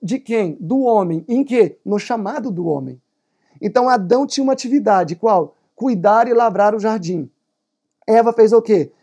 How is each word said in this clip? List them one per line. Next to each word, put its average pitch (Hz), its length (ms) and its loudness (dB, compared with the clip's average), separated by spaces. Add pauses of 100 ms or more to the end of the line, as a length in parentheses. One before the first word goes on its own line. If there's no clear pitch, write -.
de 233 160 -6
quem? 214 420 -4
Do 226 200 -2
homem. 196 480 0
Em 254 160 0
quê? 226 400 0
No 202 140 -4
chamado 226 520 -8
do 175 160 -6
homem. 135 340 -6 (600)
Então 247 280 0
Adão 247 380 2
tinha 277 180 -4
uma 269 80 0
atividade, 208 640 0
qual? 185 400 0 (180)
Cuidar 226 540 2
e 240 60 0
lavrar 208 400 2
o 226 40 -4
jardim. 180 520 -4 (760)
Eva 226 260 4
fez 226 200 4
o 226 100 6
quê? 202 300 0 (100)